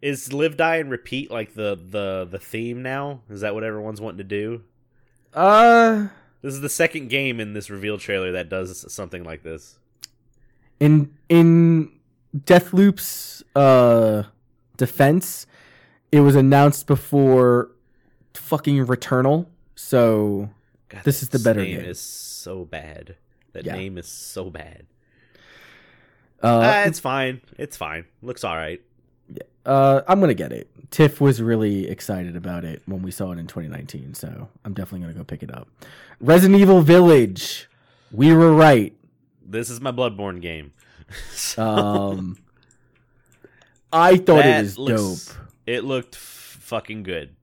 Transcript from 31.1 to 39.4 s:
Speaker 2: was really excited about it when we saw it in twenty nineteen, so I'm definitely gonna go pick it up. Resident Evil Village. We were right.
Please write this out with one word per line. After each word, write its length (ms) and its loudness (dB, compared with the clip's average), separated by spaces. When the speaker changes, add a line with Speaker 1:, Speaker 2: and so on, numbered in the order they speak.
Speaker 2:
was 220 2
really 460 -2
excited 480 -10
about 280 -12
it 220 -14
when 160 -10
we 80 -12
saw 220 -10
it 60 -12
in 100 -14
twenty 200 -14
nineteen, 460 -18
so 340 -18
I'm 80 -14
definitely 280 -14
gonna 180 -14
go 60 -16
pick 180 -16
it 100 -18
up. 140 -20
Resident 400 6
Evil 220 8
Village. 840 4
We 200 4
were 200 8
right. 420 6